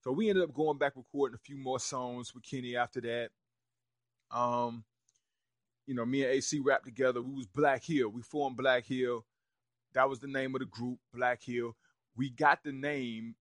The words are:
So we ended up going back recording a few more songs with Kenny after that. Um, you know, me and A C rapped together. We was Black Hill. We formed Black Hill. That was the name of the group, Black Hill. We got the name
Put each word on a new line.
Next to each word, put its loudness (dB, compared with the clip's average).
So -2
we 2
ended 4
up -6
going 2
back 2
recording -2
a -14
few -16
more -2
songs -6
with -18
Kenny -6
after -2
that. -4
Um, -2
you -6
know, -2
me 0
and 2
A 4
C -2
rapped 4
together. 2
We -8
was -8
Black 2
Hill. 2
We -10
formed -2
Black 4
Hill. -2
That 6
was -4
the -12
name -2
of -2
the -6
group, -6
Black 0
Hill. -4
We -2
got 4
the -8
name -6